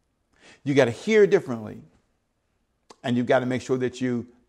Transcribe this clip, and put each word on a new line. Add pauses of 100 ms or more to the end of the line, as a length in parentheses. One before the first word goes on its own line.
(640)
You
gotta
hear
differently, (1200)
and
you've
gotta
make
sure
that
you (220)